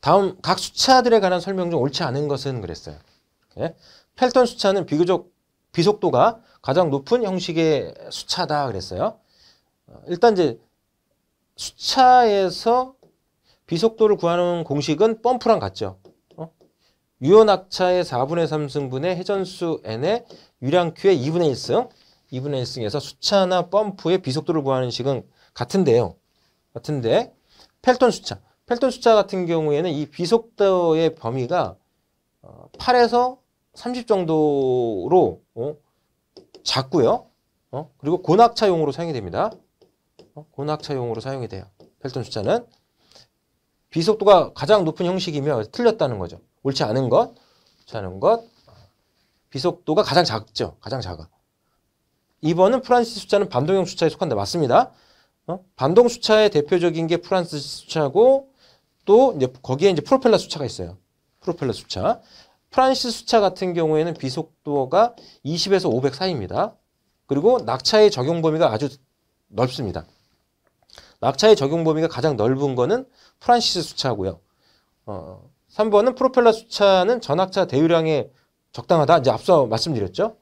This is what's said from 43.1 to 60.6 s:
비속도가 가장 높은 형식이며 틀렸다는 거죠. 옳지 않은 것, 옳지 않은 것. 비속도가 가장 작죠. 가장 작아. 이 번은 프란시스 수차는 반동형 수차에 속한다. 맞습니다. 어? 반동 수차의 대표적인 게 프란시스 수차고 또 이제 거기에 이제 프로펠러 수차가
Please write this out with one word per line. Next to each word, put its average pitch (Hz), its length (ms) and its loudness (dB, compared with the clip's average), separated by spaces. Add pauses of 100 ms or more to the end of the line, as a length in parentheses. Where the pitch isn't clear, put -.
비속도가 185 640 4
가장 190 320 0
높은 160 220 -4
형식이며 151 680 -4
틀렸다는 220 460 0
거죠. 90 220 -10 (220)
옳지 135 220 -2
않은 123 240 -2
것, 202 260 0 (460)
옳지 - 160 -16
않은 95 240 -10
것. 226 240 0 (1040)
비속도가 156 540 -4
가장 165 220 2
작죠. 110 560 -8
가장 123 200 -10
작아. 85 280 -12 (1120)
이 160 120 0
번은 208 280 2
프란시스 240 380 0
수차는 202 280 0
반동형 170 360 0
수차에 - 260 -2
속한다. 143 260 -4
맞습니다. 131 560 0 (540)
어? 180 180 -12 (100)
반동 190 340 4
수차의 214 420 2
대표적인 175 580 0
게 170 80 0
프란시스 170 420 -4
수차고 208 920 0 (540)
또 240 300 6
이제 127 120 0 (140)
거기에 147 280 0
이제 156 120 -2
프로펠러 254 360 2
수차가 - 260 -6